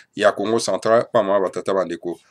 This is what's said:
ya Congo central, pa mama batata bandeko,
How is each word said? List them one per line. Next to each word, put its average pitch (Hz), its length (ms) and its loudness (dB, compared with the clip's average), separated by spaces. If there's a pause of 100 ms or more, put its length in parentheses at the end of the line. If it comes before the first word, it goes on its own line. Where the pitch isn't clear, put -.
(140)
ya 101 180 2
Congo 107 280 -2
central, 110 520 0
pa 113 100 4
mama 98 180 2
batata 92 340 -4
bandeko, 85 460 -4 (100)